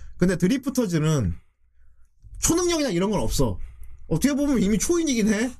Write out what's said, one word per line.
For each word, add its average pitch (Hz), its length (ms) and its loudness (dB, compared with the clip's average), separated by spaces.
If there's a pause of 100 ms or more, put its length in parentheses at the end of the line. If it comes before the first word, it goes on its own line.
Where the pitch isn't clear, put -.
(180)
근데 180 200 2
드리프터즈는 170 1000 0 (1040)
초능력이나 330 500 0
이런 185 200 0
건 196 120 0
없어. 113 360 0 (500)
어떻게 196 260 0
보면 285 280 2
이미 196 160 2
초인이긴 285 560 2
해. 233 260 0